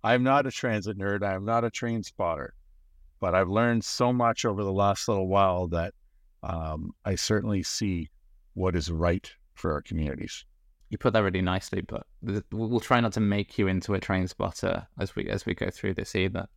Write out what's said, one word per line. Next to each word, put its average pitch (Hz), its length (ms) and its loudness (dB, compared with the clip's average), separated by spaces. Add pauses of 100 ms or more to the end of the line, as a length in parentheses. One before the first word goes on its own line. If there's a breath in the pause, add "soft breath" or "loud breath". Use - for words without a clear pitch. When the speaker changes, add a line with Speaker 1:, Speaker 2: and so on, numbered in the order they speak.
Speaker 1:
I'm 123 220 4
not 135 240 4
a - 20 -2
transit 107 480 -2
nerd. 101 240 0
I'm 98 220 -2
not 117 180 2
a 117 80 0
train 117 320 -4
spotter, 82 520 -4 (680)
but 90 160 2
I've 92 120 4
learned 113 360 2
so 123 280 2
much 120 320 2
over 104 200 0
the 98 80 0
last 101 340 2
little 95 220 0
while 92 400 4
that, 85 260 -2 (480)
um, 82 480 -6 (140)
I 98 100 0
certainly 101 480 0
see 87 480 -2 (440)
what 92 200 0
is 82 160 0
right 85 420 0 (220)
for 85 180 -2
our 73 100 -2
communities. - 640 -6 (460)
Speaker 2:
You 104 80 -6
put 107 140 2
that 110 100 4
really 95 180 2
nicely, 92 420 -2
but - 220 -10 (220)
th-, 101 240 -2
we'll, 110 180 -4
we'll 117 120 2
try 123 180 4
not 117 140 2
to 113 80 -2
make 101 380 0
you 98 100 4
into 95 260 0
a 92 60 -2
train 92 260 0
spotter 95 600 -4 (120)
as - 160 -4
we, - 140 -4
as - 180 -4
we - 80 -2
go 95 160 -2
through 98 240 -4
this - 220 -6
either. 92 400 0